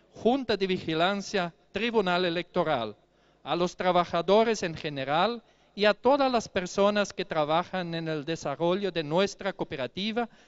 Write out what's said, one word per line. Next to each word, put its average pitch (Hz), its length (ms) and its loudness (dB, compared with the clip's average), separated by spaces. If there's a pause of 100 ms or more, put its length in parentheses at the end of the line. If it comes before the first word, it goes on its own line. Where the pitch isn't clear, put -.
(140)
Junta 240 440 0
de 190 100 -2
Vigilancia, 180 840 -2 (180)
Tribunal 185 540 0
Electoral, 156 720 -2 (460)
a 143 120 -4
los 175 200 0
trabajadores 185 840 2
en 165 140 -4
general 156 640 -2 (320)
y 196 120 0
a 208 80 6
todas 269 380 2
las 226 180 0
personas 202 640 0
que 180 120 -4
trabajan 165 720 -2
en 165 120 -6
el 156 180 -4
desarrollo 170 640 -2
de 165 120 -4
nuestra 185 500 -2
cooperativa 185 760 -4 (200)